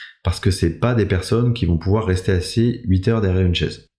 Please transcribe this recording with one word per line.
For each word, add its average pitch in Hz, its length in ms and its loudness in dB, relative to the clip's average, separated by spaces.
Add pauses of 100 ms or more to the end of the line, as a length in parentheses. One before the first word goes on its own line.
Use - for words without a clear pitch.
(240)
parce 90 160 -2
que 101 120 2
c'est 85 280 0
pas 120 140 0
des 107 140 2
personnes 113 460 0
qui - 120 -2
vont 85 140 2
pouvoir 104 260 0
rester 92 260 0
assis 113 540 0
huit 95 220 0
heures 113 140 2
derrière 92 260 2
une 87 80 2
chaise. - 320 -6 (120)